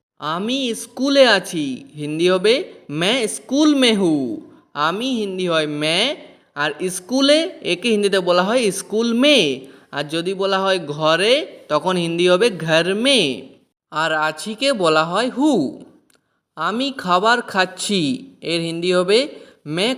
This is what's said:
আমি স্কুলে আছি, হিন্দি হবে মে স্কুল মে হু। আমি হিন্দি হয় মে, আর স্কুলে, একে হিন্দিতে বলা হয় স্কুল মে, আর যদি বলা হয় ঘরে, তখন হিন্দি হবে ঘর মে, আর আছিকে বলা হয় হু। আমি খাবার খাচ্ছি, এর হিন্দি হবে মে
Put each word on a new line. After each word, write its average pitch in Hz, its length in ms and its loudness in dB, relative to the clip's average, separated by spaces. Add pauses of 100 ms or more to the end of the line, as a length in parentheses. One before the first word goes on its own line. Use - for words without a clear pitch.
(220)
আমি 185 360 -4 (180)
স্কুলে 277 520 2
আছি, 185 380 0 (300)
হিন্দি 151 340 -2
হবে 185 240 2 (360)
মে 165 240 -2 (140)
স্কুল 285 480 0
মে 254 180 4
হু। 190 200 2 (600)
আমি 170 400 -2
হিন্দি 190 320 -4
হয় 160 220 0 (100)
মে, 156 180 0 (580)
আর 147 140 -2 (200)
স্কুলে, 277 500 2 (240)
একে 175 260 -4
হিন্দিতে 202 300 2
বলা 175 240 2
হয় 226 180 0 (100)
স্কুল 220 420 -4
মে, 277 240 4 (540)
আর 143 180 -4
যদি 170 240 -4
বলা 190 260 0
হয় 190 280 0
ঘরে, 160 460 2 (340)
তখন 151 300 0
হিন্দি 170 300 0
হবে 180 200 4 (120)
ঘর 165 360 2
মে, 247 240 2 (720)
আর 160 200 -2 (100)
আছিকে 208 520 -4
বলা 160 300 4
হয় 196 260 -2
হু। 285 220 2 (1080)
আমি 202 300 -2 (100)
খাবার 185 440 2
খাচ্ছি, 185 600 -2 (400)
এর 170 200 -4
হিন্দি 165 320 -4
হবে 185 260 4 (460)
মে 170 220 -2 (100)